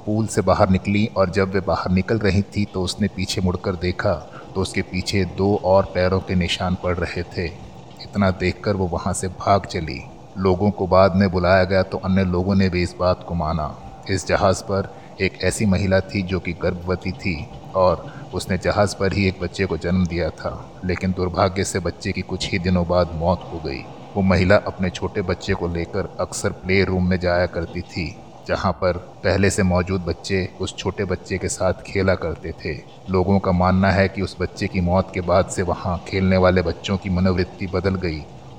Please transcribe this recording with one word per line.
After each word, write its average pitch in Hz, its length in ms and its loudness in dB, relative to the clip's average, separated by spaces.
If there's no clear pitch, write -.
पूल 107 200 0
से - 160 0
बाहर 92 280 6
निकली 101 340 2
और 95 140 2
जब 95 220 2
वे 98 100 0
बाहर 90 300 -2
निकल 92 260 2
रही 101 300 2
थी 104 160 -2
तो 95 180 -4
उसने 95 260 -2
पीछे 95 320 -4
मुड़कर 90 360 -2
देखा 90 380 -2
तो 95 60 -2
उसके - 220 -2
पीछे 92 420 -2
दो 98 180 2
और 95 300 4
पैरों 92 260 2
के 98 140 -4
निशान 90 480 0
पड़ 90 120 0
रहे 87 340 -4
थे। 87 180 -4
इतना - 840 -4
देखकर 92 440 -2
वो 95 120 0
वहाँ 117 240 -4
से 95 180 -4
भाग 101 360 2
चली। 73 340 -6
लोगों 95 320 4
को 95 160 0
बाद 92 300 6
में 98 140 6
बुलाया 92 340 4
गया 92 200 4
तो - 140 -4
अन्य 95 260 2
लोगों 90 300 2
ने 95 140 4
भी 87 140 0
इस 85 180 -2
बात 90 280 2
को 87 60 -4
माना। 78 400 -2
इस 95 160 -2
जहाज़ 92 360 4
पर 98 320 -4
एक - 240 -2
ऐसी 92 220 0
महिला 95 360 4
थी 101 200 -4
जो 90 180 -2
कि 90 140 -6
गर्भवती 90 580 -4
थी 85 240 -4
और 90 340 2
उसने 92 240 -2
जहाज़ 98 380 2
पर 95 160 0
ही 98 160 2
एक 92 120 -2
बच्चे 90 240 -4
को 85 120 -2
जन्म 90 300 2
दिया 82 240 -2
था, - 540 -10
लेकिन 95 280 -2
दुर्भाग्य 92 520 0
से - 140 -2
बच्चे 87 340 -4
की 92 100 -4
कुछ - 300 -6
ही 98 60 0
दिनों 90 300 2
बाद 87 260 2
मौत 85 300 0
हो 82 160 -10
गई। 69 200 -6
वो 101 80 0
महिला 92 360 6
अपने - 320 -2
छोटे 101 320 -4
बच्चे 92 320 -2
को 90 140 -2
लेकर 85 400 -4
अक्सर 92 340 -4
प्ले 95 300 2
रूम 90 240 2
में 92 120 2
जाया 87 260 2
करती 85 360 -6
थी, - 240 -8
जहाँ 92 240 0
पर 90 240 0
पहले 95 260 4
से 101 120 0
मौजूद 90 380 2
बच्चे 90 480 -2
उस 92 160 -6
छोटे 101 280 -4
बच्चे 92 340 -4
के 92 100 -4
साथ 92 340 0
खेला 95 320 0
करते 80 400 -6
थे। 80 200 -8
लोगों 95 280 4
का 95 140 2
मानना 92 380 4
है 95 180 4
कि 95 140 -6
उस - 180 -6
बच्चे 92 260 -4
की 92 140 -2
मौत 90 340 2
के 95 80 -2
बाद 87 260 4
से - 160 -2
वहाँ 87 340 -2
खेलने 95 280 2
वाले 92 260 6
बच्चों 82 340 -2
की 95 140 -6
मनोवृत्ति 92 560 0
बदल 92 300 0
गई 80 260 -4